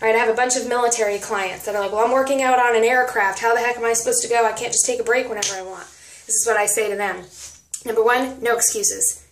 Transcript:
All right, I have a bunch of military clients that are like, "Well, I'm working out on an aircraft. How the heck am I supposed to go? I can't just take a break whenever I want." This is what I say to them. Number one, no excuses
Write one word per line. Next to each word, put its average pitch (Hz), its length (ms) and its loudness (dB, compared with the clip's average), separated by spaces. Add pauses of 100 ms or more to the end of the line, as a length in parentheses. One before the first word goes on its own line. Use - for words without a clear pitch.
All 220 80 2
right, 220 80 4
I - 20 4
have 233 120 2
a 220 40 2
bunch 254 220 0
of 233 100 -4
military 233 520 0
clients 196 480 -6
that 208 100 -2
are 202 60 0
like, 196 100 -4
"Well, 214 120 2
I'm 240 60 2
working 269 320 2
out 254 160 4
on 240 160 4
an 220 80 4
aircraft. 240 560 2
How 233 160 2
the 233 60 2
heck 240 160 -2
am 233 80 -4
I 226 80 2
supposed 233 300 0
to - 60 -4
go? 233 160 2
I 214 80 0
can't 233 200 -6
just - 140 2
take 240 120 -4
a 226 60 -4
break 254 240 0
whenever 202 260 -8
I 190 80 -10
want." 185 220 -14 (420)
This - 80 -4
is - 120 -2
what 220 100 2
I 208 100 0
say 208 240 0
to 196 60 -4
them. 196 300 -6 (580)
Number 226 180 2
one, 262 380 2
no 233 160 2
excuses 196 640 -2 (100)